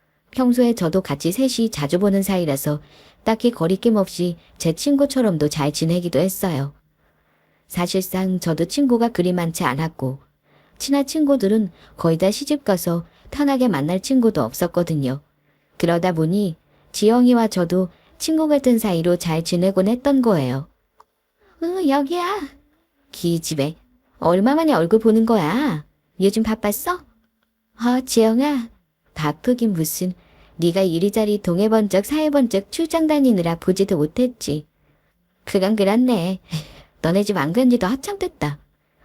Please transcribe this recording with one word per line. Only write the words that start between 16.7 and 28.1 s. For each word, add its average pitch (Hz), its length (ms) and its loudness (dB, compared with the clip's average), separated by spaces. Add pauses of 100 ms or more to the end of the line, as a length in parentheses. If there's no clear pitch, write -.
지영이와 233 560 4
저도 180 400 -2 (300)
친구 320 300 -2
같은 269 300 2
사이로 175 380 0
잘 165 260 -4
지내곤 190 460 0
했던 254 340 2
거예요. 143 460 0 (960)
으, 349 260 -2
여기야. 330 600 -2 (640)
기집애. 160 640 -4 (420)
얼마만에 262 540 2
얼굴 170 280 4
보는 226 260 4
거야? 202 580 0 (360)
요즘 196 220 2
바빴어? 220 580 -4 (760)
아, 247 300 0
지영아. 233 600 2 (460)